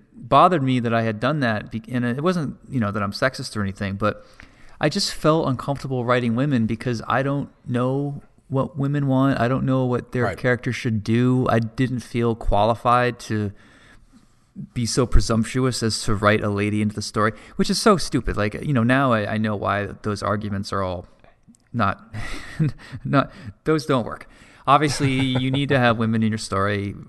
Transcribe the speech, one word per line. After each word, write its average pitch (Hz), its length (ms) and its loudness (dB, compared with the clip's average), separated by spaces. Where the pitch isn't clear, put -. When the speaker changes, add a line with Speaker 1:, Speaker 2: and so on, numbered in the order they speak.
Speaker 1:
bothered 160 320 6
me 131 200 2
that 117 120 0
I 113 100 2
had 110 180 -2
done 143 180 0
that, 113 320 -2
be-, 113 160 -8
and 123 160 -4
it 123 180 -2
wasn't, 170 360 -2
you 135 140 -2
know, 101 100 0
that 104 100 -4
I'm 101 120 -2
sexist 135 420 -4
or 107 60 -2
anything, 98 340 -4
but 104 300 -4
I 151 80 2
just 190 240 -4
felt 156 340 2
uncomfortable 131 560 -4
writing 120 320 2
women 127 300 2
because 113 420 -4
I 131 160 2
don't 139 260 -4
know 135 560 -2
what 131 280 -2
women 143 300 0
want. 131 320 4
I 117 80 2
don't 131 160 0
know 131 220 2
what 123 260 -2
their 123 140 0
Speaker 2:
Right. 90 120 -2
Speaker 1:
characters 123 380 0
should 110 260 -2
do. 123 480 2
I 113 100 2
didn't 123 420 -2
feel 117 340 -2
qualified 120 840 2
to 104 340 -4
be 120 120 -2
so 123 220 0
presumptuous 120 720 4
as 110 220 -2
to 110 100 0
write 104 300 4
a 107 60 -2
lady 104 320 0
into 104 120 0
the 104 80 -8
story, 107 300 0
which - 140 0
is 190 120 0
so 208 160 6
stupid. 110 400 -2
Like, 104 160 -2
you 143 100 -2
know, 117 100 4
now 131 280 2
I, 107 220 0
I 110 40 -2
know 107 180 -2
why 98 320 -2
those 104 180 -4
arguments 101 500 -4
are 98 120 -2
all 90 240 -6
not, 101 420 -2
<laughs> - 440 -4
not, 135 280 0
those 156 220 0
don't 127 200 0
work. - 220 -12
Obviously, 143 440 4
you 131 400 0
need 139 180 0
to 139 100 4
have 120 180 4
women 113 260 0
in 110 60 2
your 110 80 -2
story. 101 560 -2